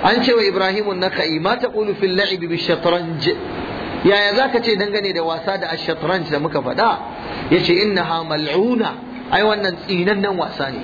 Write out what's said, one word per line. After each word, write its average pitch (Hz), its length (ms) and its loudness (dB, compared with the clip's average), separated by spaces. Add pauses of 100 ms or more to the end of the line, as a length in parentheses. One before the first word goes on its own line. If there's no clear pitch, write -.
An 226 180 4
ce 247 120 4
wa 226 100 4
Ibrahim 196 480 0
an-Nakhai, 175 500 -2
"Ma 196 160 2
taqulu 214 380 -2
fil 190 200 0
la'ibi 185 320 0
bish-shatranj?" 170 840 0 (720)
Yaya 202 320 6
zaka 247 260 2
ce 226 160 2
dangane 202 360 -2
da 170 100 0
wasa 165 340 -2
da 175 160 -4
ash-shatranj 160 560 -2
da 147 100 0
muka 151 220 0
faɗa? 127 360 2 (520)
Yace, 175 240 4
"Innaha 175 500 0
mal'una." 165 720 0 (380)
Ai 185 120 2
wannan 208 320 2 (120)
tsinannen 196 500 0
wasa 147 320 -4
ne. 123 140 -8